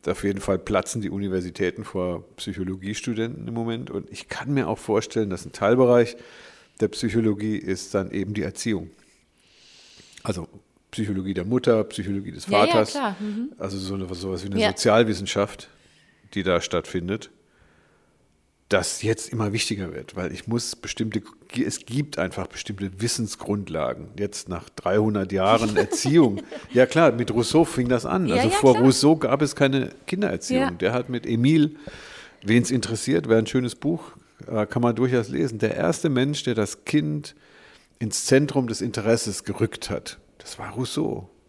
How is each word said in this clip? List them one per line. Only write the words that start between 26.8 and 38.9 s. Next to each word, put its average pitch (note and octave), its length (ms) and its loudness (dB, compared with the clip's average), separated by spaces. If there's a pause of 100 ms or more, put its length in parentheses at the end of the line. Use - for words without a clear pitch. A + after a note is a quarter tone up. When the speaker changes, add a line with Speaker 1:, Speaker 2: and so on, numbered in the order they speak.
Speaker 1:
klar, D3+ 280 4
mit A#2 200 -4
Rousseau A#2+ 320 4
fing B2 240 -2
das A#2+ 160 2
an. F#3 220 0
Speaker 2:
Ja, - 100 2
Speaker 1:
Also - 120 4
Speaker 2:
ja, - 60 2
Speaker 1:
vor C3 200 8
Speaker 2:
klar. A#2+ 100 6
Speaker 1:
Rousseau C#3 320 6
gab C3+ 240 0
es C#3+ 160 0
keine C3+ 340 2 (160)
Kindererziehung. G#3 560 -2
Speaker 2:
Ja. C4+ 100 0
Speaker 1:
Der F2+ 200 0
hat B2 160 -2
mit B2 180 -6
Emile, D3 440 4 (720)
wen's A2+ 280 4
interessiert, C3 560 0
wäre A2+ 120 6
ein A2 80 2
schönes B2 280 -2
Buch, D#3 280 -2 (440)
äh, G#2+ 200 0
kann A#2+ 160 0
man A#2+ 120 4
durchaus A#2+ 340 2
lesen. C3 300 -2
Der G#2+ 160 0
erste E3 360 0
Mensch, C3+ 340 0
der B2 100 0
das G#2+ 300 -2
Kind D3+ 500 -2 (640)
ins - 280 -4
Zentrum C#3 420 4
des A2 140 -4
Interesses A2+ 600 0